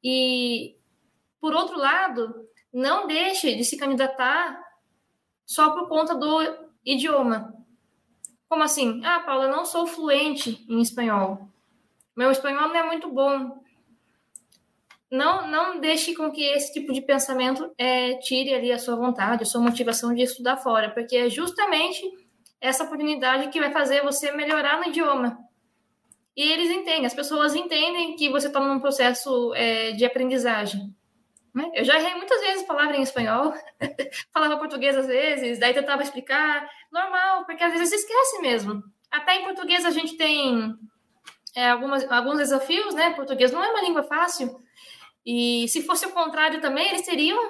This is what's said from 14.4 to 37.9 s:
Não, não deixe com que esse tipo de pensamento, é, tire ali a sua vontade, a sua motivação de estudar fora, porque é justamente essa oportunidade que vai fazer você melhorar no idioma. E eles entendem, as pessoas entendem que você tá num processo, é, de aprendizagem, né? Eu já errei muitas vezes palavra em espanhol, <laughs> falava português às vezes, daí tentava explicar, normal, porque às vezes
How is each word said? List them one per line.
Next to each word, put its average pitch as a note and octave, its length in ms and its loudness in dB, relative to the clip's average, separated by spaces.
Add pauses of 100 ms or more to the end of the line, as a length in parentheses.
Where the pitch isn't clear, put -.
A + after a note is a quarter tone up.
Não, D#4+ 360 2
não E4+ 320 -2
deixe D#4+ 360 0
com D#4 160 -4
que D4+ 100 -6
esse C#4+ 300 0
tipo C#4+ 220 -6
de C4+ 80 -4
pensamento, C4+ 760 0
é, B3 420 0
tire C4 340 0
ali A#3+ 180 0
a A#3 80 0
sua A#3+ 160 -4
vontade, A#3 480 0
a - 20 -2
sua A#3+ 160 0
motivação A#3 520 0
de A#3+ 100 0
estudar B3+ 340 0
fora, A3 340 0
porque A#3+ 260 -2
é A#3+ 120 2
justamente F4 720 0 (600)
essa C4 240 0
oportunidade C#4+ 640 0
que D#4+ 100 -4
vai C#4+ 120 0
fazer C#4+ 320 2
você C#4+ 280 0
melhorar D4+ 480 0
no F4 80 -2
idioma. C#4 500 0 (1000)
E C#4 80 -2
eles E4 280 2
entendem, E4 340 -2
as B3 80 -2
pessoas D4 420 0
entendem E4+ 600 -2
que D4 140 0
você C#4 200 0
tá C#4+ 120 0
num C#4 180 0
processo, B3+ 760 0
é, A3+ 380 0
de A3 140 2
aprendizagem, A#3 880 -2 (580)
né? D4+ 220 -4
Eu D#4 100 0
já D4 140 6
errei F4+ 160 -2
muitas F#4+ 260 2
vezes F#4+ 240 -2
palavra D4 320 0
em C#4 60 2
espanhol, B3+ 500 0 (260)
<laughs> - 540 -8
falava D4+ 240 2
português C#4 400 0
às C4 100 0
vezes, B3+ 520 0
daí A#3+ 140 4
tentava C#4 300 0
explicar, C#4+ 640 -2 (220)
normal, F#4 540 0
porque E4 180 -4
às E4+ 100 2
vezes E4+ 200 2